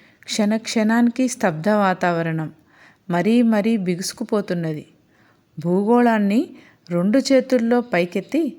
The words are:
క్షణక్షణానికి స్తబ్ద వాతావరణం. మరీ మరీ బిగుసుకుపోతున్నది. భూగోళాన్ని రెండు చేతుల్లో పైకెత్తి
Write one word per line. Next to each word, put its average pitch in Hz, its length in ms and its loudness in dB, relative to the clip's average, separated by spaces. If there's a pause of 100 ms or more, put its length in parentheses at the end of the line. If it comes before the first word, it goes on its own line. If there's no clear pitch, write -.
(220)
క్షణక్షణానికి 220 1040 0
స్తబ్ద 175 400 -2
వాతావరణం. 175 800 0 (640)
మరీ 175 320 2
మరీ 220 340 2
బిగుసుకుపోతున్నది. 180 1080 -4 (720)
భూగోళాన్ని 208 840 2 (500)
రెండు 185 280 0
చేతుల్లో 254 600 2
పైకెత్తి 196 640 -2 (160)